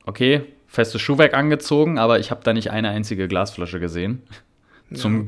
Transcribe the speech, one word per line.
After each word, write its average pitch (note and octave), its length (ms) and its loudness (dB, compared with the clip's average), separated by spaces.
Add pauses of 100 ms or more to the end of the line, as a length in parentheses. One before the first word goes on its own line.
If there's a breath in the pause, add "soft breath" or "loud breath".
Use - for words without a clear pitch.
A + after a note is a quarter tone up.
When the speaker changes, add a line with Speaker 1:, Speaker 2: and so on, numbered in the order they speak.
Speaker 1:
okay, B2+ 340 2 (260)
festes A2+ 360 -2
Schuhwerk C#3+ 320 4
angezogen, D3+ 640 2
aber A2+ 200 4
ich A2+ 120 -4
hab - 140 -8
da A2+ 100 2
nicht A2 160 -4
eine A2 180 -2
einzige G#2 400 -4
Glasflasche F#2 500 -4
gesehen. F2 440 -4 (680 soft breath)
Speaker 2:
Ja, - 60 -12
Speaker 1:
Zum, A2 320 0